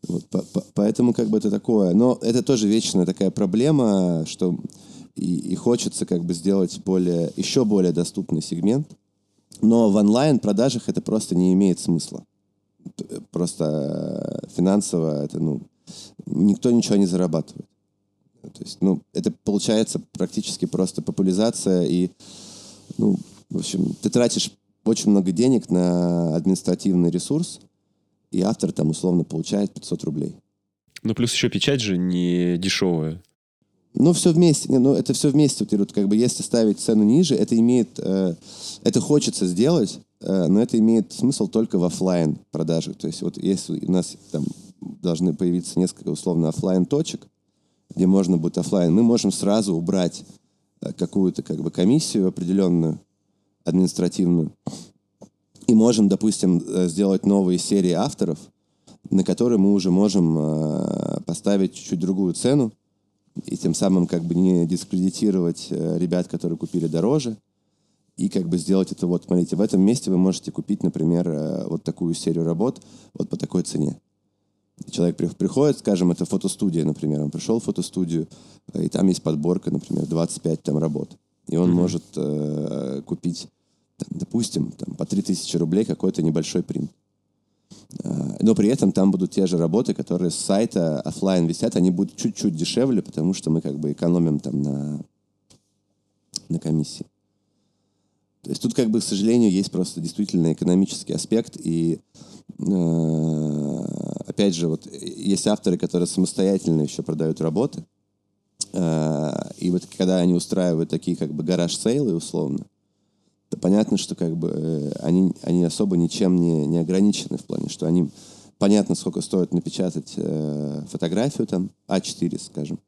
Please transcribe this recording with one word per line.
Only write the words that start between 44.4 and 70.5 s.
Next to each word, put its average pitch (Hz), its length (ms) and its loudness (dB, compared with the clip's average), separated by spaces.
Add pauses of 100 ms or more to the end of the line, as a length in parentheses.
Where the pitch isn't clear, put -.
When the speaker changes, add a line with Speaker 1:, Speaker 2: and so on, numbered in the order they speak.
Speaker 1:
должны 87 540 -2
появиться 87 440 -2
несколько - 300 -2
условно 82 400 0
офлайн 92 380 0
точек, - 400 -4 (680)
где 92 120 2
можно 92 300 4
будет 82 200 -2
офлайн, 87 340 2
мы 104 120 4
можем 113 280 4
сразу 101 440 0
убрать, 87 480 -2 (580)
э, - 120 -8
какую-то 92 500 -2
как 80 180 -6
бы 82 80 -2
комиссию 98 600 2
определённую, 87 720 0 (640)
административную, 87 880 2 (1160)
и 120 60 4
можем, 110 360 6
допустим, 95 580 2
э, 92 220 0
сделать 95 360 0
новые 95 320 4
серии 92 360 2
авторов, 85 440 -2 (720)
на 95 140 2
которые 117 340 2
мы 98 140 4
уже 95 200 2
можем, 92 460 4
э, 76 880 -2
поставить 95 480 -2
чуть-чуть - 260 -6
другую 92 340 0
цену 123 400 0 (720)
и - 100 -6
тем - 180 -2
самым 92 320 2
как 85 200 -2
бы 85 100 -2
не 90 320 4
дискредитировать, 90 1000 -2
э, 82 280 -2
ребят, 87 300 0
которые 82 300 -4
купили 82 300 -4
дороже, 110 500 0 (800)
и 101 100 -2
как 92 220 -2
бы 87 80 0
сделать 92 340 0
это - 160 -4
вот, 87 180 0
смотрите, 90 300 0
в 85 60 0
этом 104 200 2
месте 101 300 2
вы 92 60 2
можете 92 340 0